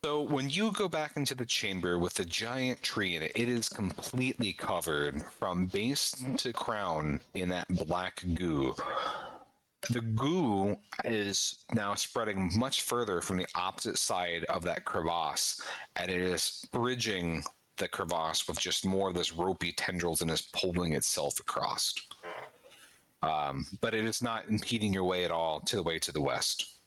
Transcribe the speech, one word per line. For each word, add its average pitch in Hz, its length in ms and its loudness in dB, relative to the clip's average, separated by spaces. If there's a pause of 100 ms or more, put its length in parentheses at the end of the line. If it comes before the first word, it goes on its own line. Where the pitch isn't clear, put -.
So 151 180 2
when 139 300 2
you 208 200 2
go 196 160 2
back 156 300 -2
into 139 160 0
the 127 120 -2
chamber 90 520 2
with 87 160 2
the 95 120 0
giant 120 580 -2
tree 92 320 0
in 78 80 -2
it, 78 120 -2
it 120 140 2
is 117 200 2
completely 113 840 -2
covered 76 720 0 (160)
from 92 260 2
base 110 460 0 (260)
to 120 160 -2
crown 80 680 0 (140)
in 92 160 0
that 90 180 0 (200)
black 87 360 -2 (120)
goo. 76 400 2 (1120)
The 117 120 0
goo 110 760 2 (260)
is 104 540 0 (160)
now 101 220 2
spreading 98 600 0
much 127 280 2
further 107 380 2
from 92 160 0
the 90 180 0
opposite 92 420 -2
side 87 480 0
of 87 180 0
that 85 220 -2
crevasse, 82 760 0 (360)
and 90 160 -2
it 90 100 2
is 90 500 0
bridging 107 720 0 (340)
the 92 100 -2
crevasse 82 600 0
with 80 120 -4
just - 260 -2
more 95 240 4
of 87 60 -2
this 87 180 0
ropey 87 380 0
tendrils 85 500 0
and 82 100 0
is 80 100 0 (120)
pulling 87 400 2
itself - 460 0
across. - 540 -2 (1300)
Um, 73 440 0 (160)
but 110 140 0
it 110 100 2
is 110 160 0
not 113 280 -2
impeding 107 440 2
your 95 100 2
way 90 220 4
at 85 60 2
all 82 300 2
to - 140 -2
the 95 80 2
way 82 160 0
to - 120 -4
the 76 100 0
west - 640 -2